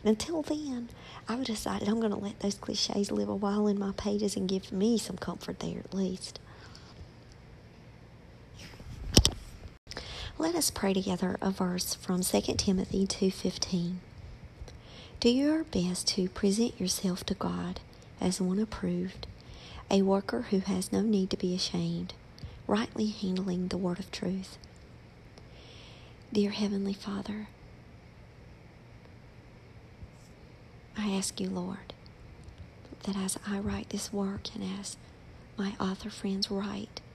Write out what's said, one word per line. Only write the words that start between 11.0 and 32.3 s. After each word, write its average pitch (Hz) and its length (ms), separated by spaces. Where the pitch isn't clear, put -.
a 190 100
verse 180 440
from 180 280
Second - 360
Timothy 190 480
two 190 240
fifteen. 180 720
Do 240 100
your 294 360
best 180 440
to 185 220
present 208 500
yourself 185 460
to 190 80
God 175 460
as 185 180
one 185 180
approved, 180 680
a 196 100
worker 196 480
who 190 120
has 185 320
no 196 100
need 202 260
to - 80
be 180 180
ashamed, 170 600
rightly 214 420
handling 185 600
the 180 80
word 180 220
of 196 120
truth. 190 460
Dear 202 200
Heavenly 202 420
Father, 208 540
I 208 140
ask 190 280
you, 190 120
Lord, 185 420